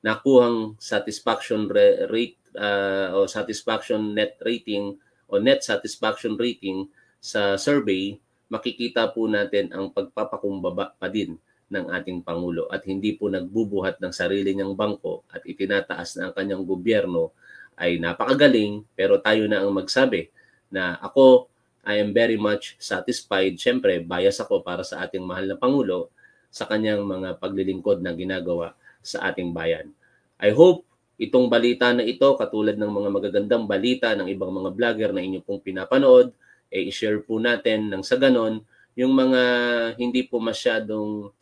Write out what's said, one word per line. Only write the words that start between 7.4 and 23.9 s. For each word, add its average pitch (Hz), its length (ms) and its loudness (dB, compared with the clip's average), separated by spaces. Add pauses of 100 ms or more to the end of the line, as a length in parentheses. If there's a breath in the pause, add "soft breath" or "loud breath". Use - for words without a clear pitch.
survey, 101 640 -2 (320)
makikita 117 580 -4
po 113 160 -4
natin 101 460 -2
ang 95 180 -8
pagpapakumbaba 98 1080 -6
pa 95 100 -6
din 95 300 -6 (340)
ng 92 160 -6
ating 90 320 -8
Pangulo 85 480 -6
at 95 160 -8
hindi 98 320 -4
po 101 160 -4
nagbubuhat 95 640 -4
ng 90 160 -8
sarili 95 400 -2
niyang 98 240 -4
bangko 101 560 -4
at 87 80 -14
itinataas 92 800 -6
na 92 80 -6
ang - 80 -12
kanyang 98 320 -4
gobyerno 98 640 0 (400 loud breath)
ay 87 240 -2
napakagaling, 107 960 2
pero 101 240 2
tayo 107 320 2
na 98 160 0
ang 101 80 0
magsabi 101 560 0 (400 soft breath)
na 92 320 -6
ako, 127 480 6 (320)
I 208 160 -2
am - 160 0
very 113 240 2
much 104 400 -2
satisfied. 95 800 -4
Siyempre, 98 480 0